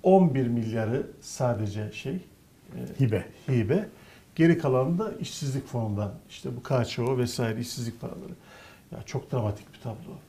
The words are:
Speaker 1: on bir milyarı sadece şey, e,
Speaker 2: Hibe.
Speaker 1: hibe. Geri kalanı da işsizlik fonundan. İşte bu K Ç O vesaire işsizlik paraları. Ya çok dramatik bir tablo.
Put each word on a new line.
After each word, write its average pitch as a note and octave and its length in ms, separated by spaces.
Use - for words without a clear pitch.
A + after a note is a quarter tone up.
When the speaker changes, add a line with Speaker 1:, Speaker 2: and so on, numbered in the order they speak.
Speaker 1:
on F#3 320
bir B2+ 120
milyarı A2+ 600
sadece G#2+ 720
şey, - 200
e, - 680
Speaker 2:
Hibe. G#2 200
Speaker 1:
hibe. C3+ 380
Geri E3 220
kalanı C3+ 420
da G#3+ 200
işsizlik C#3 480
fonundan. G#2 460
İşte - 260
bu B2 80
K B2 220
Ç - 140
O B2+ 180
vesaire A#2+ 440
işsizlik A#2 400
paraları. - 320
Ya E3 140
çok - 260
dramatik G#2+ 420
bir - 60
tablo. A#2+ 320